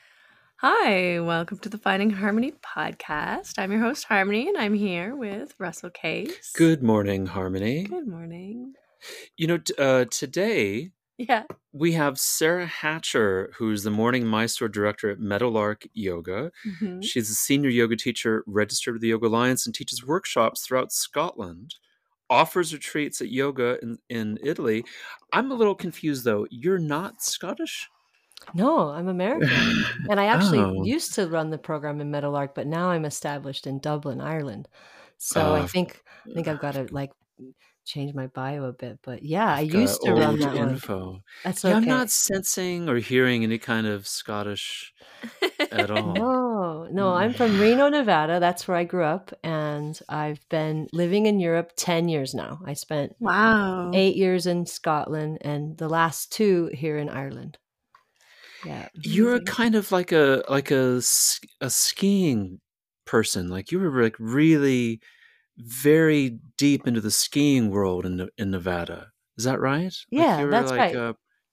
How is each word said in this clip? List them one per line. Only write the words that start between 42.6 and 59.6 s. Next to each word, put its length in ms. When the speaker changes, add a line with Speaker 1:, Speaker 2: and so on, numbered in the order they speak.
Speaker 2:
or 80
hearing 460
any 140
kind 300
of 200
Scottish 840
Speaker 1:
<laughs> 480
Speaker 2:
at 180
all. 240
Speaker 3:
No, 800
no, 220
Speaker 2:
Mm. 80
Speaker 3:
I'm 120
from 260
Reno, 300
Nevada. 500
That's 280
where 100
I 60
grew 220
up. 260
And 640
I've 420
been 440
living 320
in 140
Europe 380
ten 320
years 260
now. 280
I 100
spent 460
Speaker 1:
Wow. 760
Speaker 3:
eight 220
years 280
in 220
Scotland 760
and 380
the 100
last 420
two 420
here 240
in 120
Ireland. 480
Yeah. 300
Speaker 2:
You're 400
Speaker 1:
Amazing. 100
Speaker 2:
kind 300